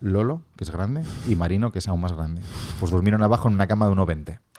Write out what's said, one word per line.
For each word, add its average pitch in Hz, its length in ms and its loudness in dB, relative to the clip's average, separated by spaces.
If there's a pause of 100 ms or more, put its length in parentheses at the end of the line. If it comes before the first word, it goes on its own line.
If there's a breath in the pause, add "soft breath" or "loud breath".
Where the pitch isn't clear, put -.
Lolo, 113 400 0 (160)
que - 60 -8
es 85 80 -10
grande, 104 320 -4 (240)
y 110 80 2
Marino, 95 360 0
que 95 80 -4
es 87 80 -6
aún 87 140 0
más 90 120 -2
grande. 80 280 -6 (380)
Pues 92 120 -2
durmieron 101 320 4
abajo 113 240 4
en 110 60 4
una 95 140 2
cama 107 180 2
de 101 80 4
uno 95 120 2
veinte. 78 340 -6 (180)